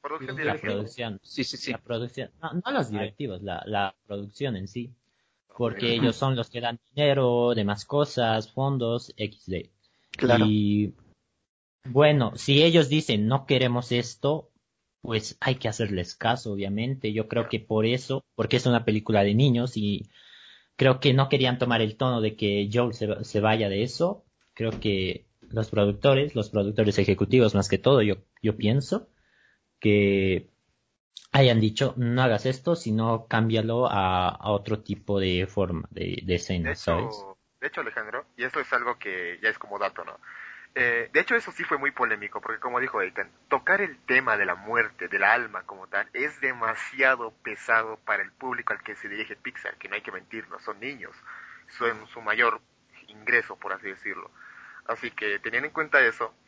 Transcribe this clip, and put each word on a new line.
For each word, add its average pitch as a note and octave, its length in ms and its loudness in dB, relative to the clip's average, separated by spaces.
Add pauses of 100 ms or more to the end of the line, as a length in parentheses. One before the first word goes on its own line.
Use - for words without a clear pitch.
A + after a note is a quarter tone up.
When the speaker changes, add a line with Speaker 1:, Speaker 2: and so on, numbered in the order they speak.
Speaker 1:
Producción C#3 360 -10
Speaker 2:
Los - 0 - (100)
Speaker 3:
la A#2 60 -2
Speaker 1:
directiva. G2+ 220 -6
Speaker 3:
producción. G#2+ 480 -8
Speaker 4:
Sí, - 220 -6
sí, - 140 -10
sí. - 140 -8
Speaker 3:
La A#2+ 60 -6
producción. A#2+ 520 -8 (120)
No, D#3+ 120 -8
no F3+ 180 -4
los A#3 160 -2
Speaker 2:
Ay. G#2+ 40 -8
Speaker 3:
directivos, G#2 500 -6
la, F#2 240 -8
la G2+ 280 -2 (120)
producción G#2 500 -8
en F#2+ 120 -8
sí. B2 260 -12 (640)
Porque A#2 320 -2
Speaker 1:
Ok. A#2 40 4
Speaker 3:
ellos A#2 240 2
son C3+ 200 0
los A#2 120 -4
que A#2+ 120 -10
dan A#2 180 -4 (160)
dinero, B2+ 600 4
demás G#2 300 0
cosas, A#2+ 680 0
fondos, B2+ 640 -2
X G#2+ 300 -8
D. - 240 -6 (460)
Speaker 4:
Claro. A#2 300 6
Speaker 3:
Y, G#2 480 2 (920)
bueno, C3+ 520 4
si C#3+ 260 4
ellos E3 260 6
dicen, B2+ 380 2
"No C3+ 200 0
queremos B2 460 2
esto", C#3 580 -2 (520)
pues A2+ 380 -4
hay C3 160 0
que A#2 120 -6
hacerles G2+ 480 -4
caso, A#2 360 -2
obviamente. G#2+ 600 -4
Yo A2 160 -2
creo A#2 160 -2
Speaker 1:
Claro. - 60 -8
Speaker 3:
que A2+ 100 -2
por A2 260 0
eso, B2+ 380 -2 (120)
porque A2+ 200 0
es A#2 100 2
una A#2+ 180 4
película G#2+ 380 2
de G2+ 120 4
niños B2 420 2
y G#2 320 -2 (680)
creo C3 240 4
que C3+ 140 4
no C3+ 140 4
querían B2+ 300 2
tomar A#2+ 240 2
el A2 140 -2
tono B2 240 0
de G#2+ 160 0
que G2+ 360 0
Joel A#2+ 220 2
se, G#2 300 -4
se - 160 -2
vaya A2 280 4
de G2 140 0
eso. E3+ 420 -2 (300)
Creo A2+ 260 -2
que F#2+ 460 -2 (160)
los A2 280 -4
productores, C3+ 640 4
los G#2+ 160 -2
productores G#2 480 2
ejecutivos G#2 560 4
más G2 140 2
que G2 100 2
todo, C3 240 6
yo, G2+ 140 2 (260)
yo G#2+ 140 0
pienso C3+ 520 -2 (720)
que G2 680 4 (840)
hayan B2 280 6
dicho, A2 360 0
"No B2 260 0
hagas A#2+ 240 2
esto, C3 300 0
sino A2+ 520 -2
cámbialo A2+ 600 0
a, F#2 400 0
a - 220 -6
otro G2+ 320 -2
tipo G2+ 380 -4
de F#2 260 0
forma, F#2 440 -4
de, - 340 -8
de F2+ 100 0
escena", F2 360 -2
Speaker 1:
De - 20 -4
hecho, - 120 -10
Speaker 3:
¿sabes? G2 420 -2 (340)
Speaker 1:
de C3 80 -6
hecho, E3 140 -10
Alejandro, A2+ 440 -8 (100)
y A#2+ 80 -6
esto B2+ 160 -4
es B2+ 120 -6
algo A#2+ 260 -2
que F2+ 440 -8
ya A2 80 2
es G#2+ 80 -6
como G2+ 200 -12
dato, F#2+ 260 -6
¿no? - 140 -14 (560)
Eh, A#2+ 380 0
de D#3 80 4
hecho, G#3 140 -2
eso A3 180 -2
sí F3 120 -10
fue D#3 140 -2
muy C#3 120 -2
polémico, G#2+ 500 -4
porque A2 200 -8
como B2 200 -4
dijo B2 220 -4
Eitan, F#2+ 280 -6 (180)
tocar F3+ 320 2
el D#3+ 260 -6
tema B2+ 300 2
de G2+ 100 0
la F2+ 80 -2
muerte, G#2+ 540 -4
del F#2+ 160 0
alma G#2+ 400 0
como F#2+ 240 -16
tal, G2+ 240 -4
es D3 280 -6
demasiado B2 920 -2 (100)
pesado A2+ 600 -2
para G2+ 180 0
el F#2+ 100 -8
público B2 400 -6
al G2+ 100 -6
que G#2+ 140 -12
se - 120 -14
dirige G#2 280 -8
Pixar, - 420 -12
que - 100 -16
no G2+ 80 -8
hay G#2+ 60 -8
que G2+ 100 -12
mentirnos, G2 500 -14
son G#2 180 -12
niños, B2 340 -14 (640)
son A2 300 -4
su A#2+ 140 -16
mayor A2 380 2 (480)
ingreso, G#2+ 480 -2
por G2 160 -10
así G2+ 160 -10
decirlo. F#2+ 420 -12 (560)
Así A#2 240 -6
que, G2+ 300 -6
teniendo A#2+ 280 -4
en - 60 -14
cuenta D3+ 260 2
eso A#2 340 0 (140)